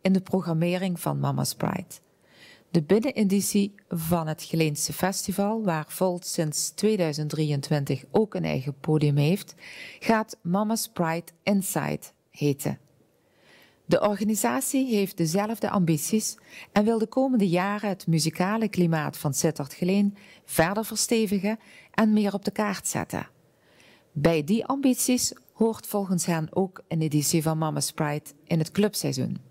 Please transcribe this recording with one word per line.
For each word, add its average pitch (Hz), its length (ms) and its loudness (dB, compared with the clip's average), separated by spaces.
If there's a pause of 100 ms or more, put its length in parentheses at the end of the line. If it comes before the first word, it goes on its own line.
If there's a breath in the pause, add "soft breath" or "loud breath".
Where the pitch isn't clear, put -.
in 190 120 2
de 190 80 4
programmering 175 800 0
van 143 180 -2
Mama's 135 360 0
Pride. - 400 -2 (760 loud breath)
De 170 120 2
binneneditie 202 920 2 (140)
van 165 380 0
het 156 160 -6
Geleense 156 500 0
festival, 202 720 -2
waar 160 240 0
Volt 180 380 -2
sinds - 440 -4
tweeduizend 160 600 0
drieëntwintig 147 800 0
ook 214 240 -2
een 175 100 -2
eigen 143 360 -2
podium 151 360 2
heeft, 156 380 0 (440 loud breath)
gaat 220 420 0
Mama's 214 480 -2
Pride 165 440 -4 (100)
Inside - 580 0 (300)
heten. 143 480 -2 (1040 soft breath)
De - 160 2
organisatie 220 840 0
heeft 202 300 0
dezelfde 202 540 -2
ambities 180 680 0 (360 loud breath)
en 208 120 4
wil 226 140 2
de 214 80 0
komende 254 420 2
jaren 202 400 0
het 185 180 -4
muzikale 180 640 0
klimaat 160 480 0
van 143 180 -2
Sittard 147 400 -2
Geleen 202 420 0 (280 loud breath)
verder 196 400 0
verstevigen 214 720 0 (320 loud breath)
en 220 220 4
meer 208 220 2
op 202 100 -4
de 202 60 0
kaart 208 360 -4
zetten. - 420 -4 (840 soft breath)
Bij 156 320 2
die 208 200 0
ambities 262 680 0 (200)
hoort 220 340 -2
volgens 190 400 -2
hen 160 240 0
ook 190 380 -4
een 165 140 -2
editie 151 400 2
van 156 160 0
Mama's 151 340 -2
Pride 151 380 -4 (140)
in 165 140 0
het 160 120 0
clubseizoen. 135 680 -2 (120)